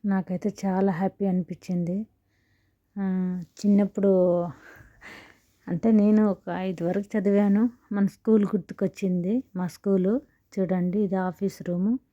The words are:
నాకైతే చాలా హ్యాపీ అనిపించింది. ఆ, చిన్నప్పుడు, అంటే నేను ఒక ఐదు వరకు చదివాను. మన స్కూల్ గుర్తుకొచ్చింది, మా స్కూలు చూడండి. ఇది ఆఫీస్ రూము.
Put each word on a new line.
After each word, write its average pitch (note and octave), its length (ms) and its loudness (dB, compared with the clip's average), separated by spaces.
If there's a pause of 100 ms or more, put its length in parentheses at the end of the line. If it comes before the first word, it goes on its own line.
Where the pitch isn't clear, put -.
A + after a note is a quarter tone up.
నాకైతే F#3+ 480 -2 (120)
చాలా F#3+ 260 2
హ్యాపీ F#3+ 340 -2
అనిపించింది. F3+ 800 -4 (920)
ఆ, - 20 -4 (400)
చిన్నప్పుడు, F#3+ 1000 2 (1200)
అంటే F3+ 240 0
నేను G#3+ 360 4
ఒక F#3+ 220 -4
ఐదు F3+ 340 -6
వరకు G3 340 -4
చదివాను. G3+ 520 2 (220)
మన G3+ 140 0
స్కూల్ G#3+ 400 2
గుర్తుకొచ్చింది, F#3+ 1000 -4 (120)
మా F3+ 120 -4
స్కూలు G3 540 0 (380)
చూడండి. F3+ 400 -2
ఇది G3 160 0
ఆఫీస్ F#3 540 -4
రూము. F#3+ 300 0 (140)